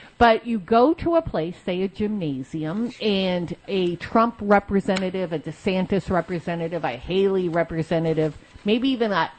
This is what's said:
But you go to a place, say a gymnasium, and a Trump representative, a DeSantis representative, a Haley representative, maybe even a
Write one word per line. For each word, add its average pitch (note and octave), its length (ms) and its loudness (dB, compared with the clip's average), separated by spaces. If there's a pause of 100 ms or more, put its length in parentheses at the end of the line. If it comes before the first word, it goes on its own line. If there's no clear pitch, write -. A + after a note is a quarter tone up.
(180)
But A3+ 280 6
you A#3 120 -2
go A#3 360 4
to E4+ 220 0
a D#4+ 60 2
place, F3 420 -4
say F3+ 160 -2
a F#3+ 80 0
gymnasium, F3+ 1120 -4
and F#3 560 -2 (100)
a F3+ 300 0
Trump A3+ 460 0
representative, F#3+ 920 2
a D#3+ 60 0
DeSantis F#3 720 -2
representative, E3+ 760 -2
a D3 140 0
Haley F#3+ 500 0
representative, D#3+ 880 0 (300)
maybe A#3 240 2
even A3+ 220 0
a E3 260 0